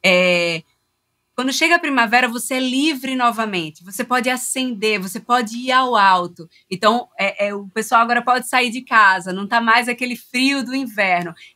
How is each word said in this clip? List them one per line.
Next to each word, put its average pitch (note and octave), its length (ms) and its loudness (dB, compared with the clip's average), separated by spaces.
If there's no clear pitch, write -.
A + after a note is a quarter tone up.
É, F3 600 2
quando C4 180 -2
chega E4 240 2
a - 20 -6
primavera, B3+ 480 2
você A#3+ 280 -6
é B3+ 60 -2
livre C4 540 -2
novamente. G#3+ 680 -2
Você F#3+ 180 -8
pode B3 260 -2
ascender, A#3+ 720 -2
você G3 200 -8
pode A#3 360 -2
ir B3 140 -4
ao B3+ 260 2
alto. F3+ 540 2
Então, A3+ 480 2
é, G3 300 -2
é, G3+ 80 -6
o G3+ 140 -10
pessoal A3 320 0
agora A#3 200 2
pode B3+ 280 0
sair B3+ 220 2
de B3 120 -8
casa, F#3+ 500 2
não G3 140 -6
tá A3+ 140 0
mais A#3 280 2
aquele B3 280 -6
frio C4+ 480 -2
do B3 100 -8
inverno. G3 580 -2